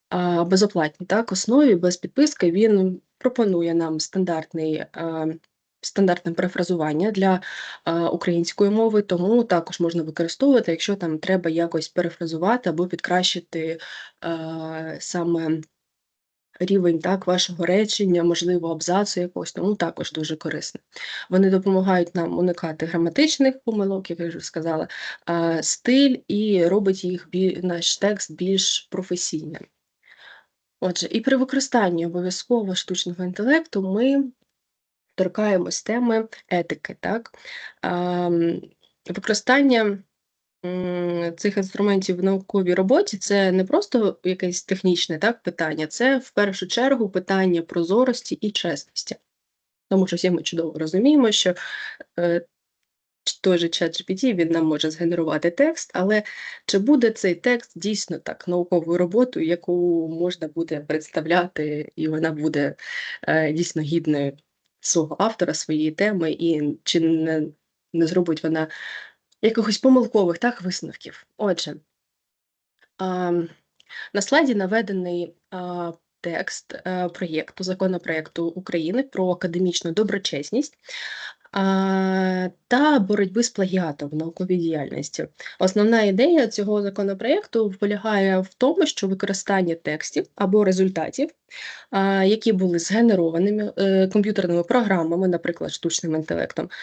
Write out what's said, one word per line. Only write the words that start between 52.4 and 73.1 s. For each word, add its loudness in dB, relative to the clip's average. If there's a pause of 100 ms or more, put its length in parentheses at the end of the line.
ч-, -6
той 4
же 0
чат -2
Джі -8
Пі -4
Ті, 0
він 2
нам 2
може 0
згенерувати 0
текст, 0
але 2 (440)
чи 2
буде 4
цей 0
текст -2
дійсно -4
так -12
науковою 0
роботою, 0
яку 0 (120)
можна -4
буде -6
представляти, -2
і -2
вона -2
буде, -2 (480)
е, 0
дійсно -2
гідною -2 (440)
свого -2
автора, 0
своєї -2
теми, 0
і -2
чи 0
не, 0 (460)
не 2
зробить 0
вона -2 (760)
якихось 0
помилкових, 4
так, -2
висновків? -10 (100)
Отже, -2 (1200)
ам, -2 (680)